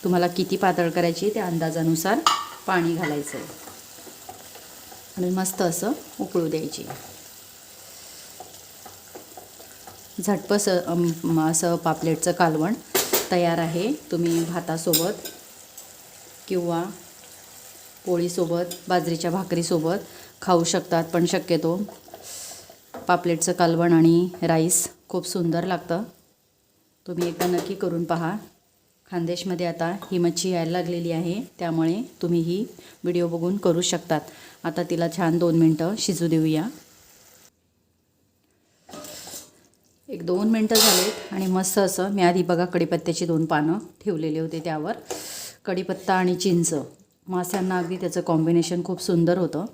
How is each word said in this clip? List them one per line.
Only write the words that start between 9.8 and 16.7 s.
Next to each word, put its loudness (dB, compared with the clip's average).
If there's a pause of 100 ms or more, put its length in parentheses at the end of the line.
झटपट, 2
अम, 0
असं 2
पापलेटचं 0
कालवण 2 (580)
तयार 2
आहे. 0
तुम्ही 0
भातासोबत 0 (1300)
किंवा -2 (1200)